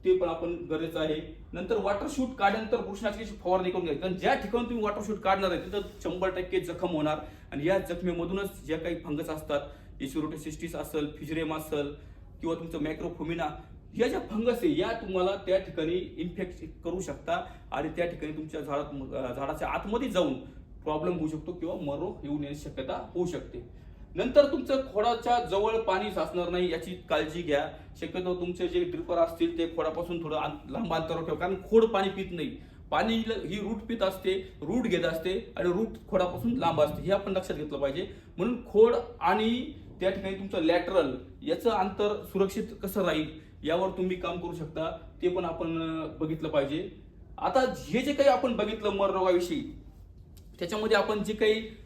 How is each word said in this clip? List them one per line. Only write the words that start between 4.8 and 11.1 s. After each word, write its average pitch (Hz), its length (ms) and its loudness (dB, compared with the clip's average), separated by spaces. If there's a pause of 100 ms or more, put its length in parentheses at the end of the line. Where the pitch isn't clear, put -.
वॉटर 208 220 0
शूट 208 120 -2
काढणार 190 320 2
आहे 165 100 0
तिथं 202 200 -4 (220)
शंभर 185 280 0
टक्के 185 300 0
जखम 165 280 -4
होणार 151 300 0 (340)
आणि 143 140 -2
या 190 120 4
जखमेमधूनच 180 880 -2
ज्या 156 120 0
काही 165 180 -2
फंगस 151 320 -4
असतात, 151 320 -2 (420)
Escherichia 151 340 -2
coli 156 400 -8
असेल, 147 400 -2